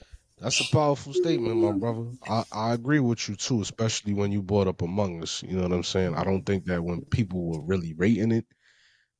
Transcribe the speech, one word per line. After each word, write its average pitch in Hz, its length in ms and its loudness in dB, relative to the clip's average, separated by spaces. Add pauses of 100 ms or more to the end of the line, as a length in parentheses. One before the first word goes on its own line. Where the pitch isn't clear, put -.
(400)
that's 120 200 -2
a - 40 -2
powerful 147 480 2
statement, 349 440 2
my 339 160 4
brother. 117 340 -2 (220)
I, 113 220 2
I 110 220 0
agree 123 260 2
with 120 300 0
you 104 80 -6
too, 120 240 0
especially - 540 -2
when 101 180 0
you 101 100 0
brought 98 240 2
up 90 160 -2
Among 87 400 -2
Us. - 200 -8
You 90 140 -6
know 92 60 2
what 90 100 0
I'm 87 120 0
saying? 92 320 0
I 87 80 -2
don't 95 200 0
think 98 200 -2
that 87 180 -2
when 85 200 -4
people 92 420 -2
were 80 180 -4
really 82 320 -2
rating 104 380 4
it, 113 140 2 (720)